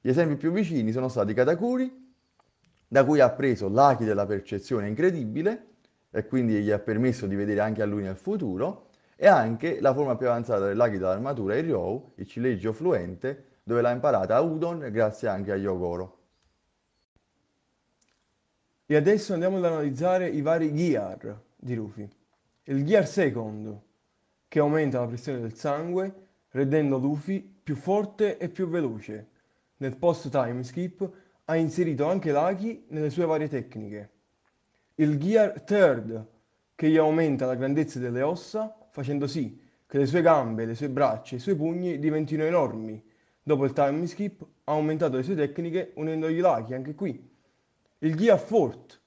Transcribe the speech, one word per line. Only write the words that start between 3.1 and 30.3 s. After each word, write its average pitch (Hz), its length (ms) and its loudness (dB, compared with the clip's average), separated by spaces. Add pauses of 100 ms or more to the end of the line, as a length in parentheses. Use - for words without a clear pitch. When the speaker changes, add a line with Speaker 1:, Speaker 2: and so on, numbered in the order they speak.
Speaker 1:
ha 123 100 8
preso 120 380 0
l'Haki 120 360 4
della 101 220 0
percezione 101 600 -4
incredibile 156 800 -2 (420)
e 107 160 -4
quindi 113 360 0
gli 104 80 0
ha 104 80 2
permesso 113 480 0
di 95 80 -2
vedere 101 260 0
anche 107 200 0
a 104 60 0
lui 104 160 -2
nel 95 140 -6
futuro, 160 760 -4 (260)
e - 100 4
anche 135 540 4
la 131 140 4
forma 135 220 0
più 127 120 -2
avanzata 117 380 0
dell'Haki 104 320 2
dell'armatura, 104 580 -2
il 151 80 0
Ryou, 113 520 -4
il 98 100 -12
ciliegio 110 460 -2
fluente, 113 920 -4
dove 117 180 0
l'ha 120 120 2
imparata 117 440 2
a 131 40 6
Udon 160 500 -2
grazie 110 380 0
anche 98 240 -4
a 98 40 -2
Yogoro. 90 640 -4 (2750)
Speaker 2:
E 151 100 4
adesso 202 360 4
andiamo 185 240 0
ad 185 80 -2
analizzare 165 640 0
i 143 140 -2
vari 156 320 0
Gear 110 680 -2 (160)
di 123 180 -8
Luffy. 104 320 -10 (580)
Il 139 200 -2
Gear 190 240 4
Second, 107 720 -2 (680)
che - 120 -2
aumenta 147 420 2
la 120 60 -2
pressione 123 340 -8
del 113 140 -8
sangue, 175 720 -4 (220)
rendendo 139 480 2
Luffy 147 420 -2
più - 340 -10
forte 202 640 -2
e 170 140 -6
più 185 180 -4
veloce. 113 600 -6 (480)
Nel 131 180 -6
post 165 320 0
time 123 340 -2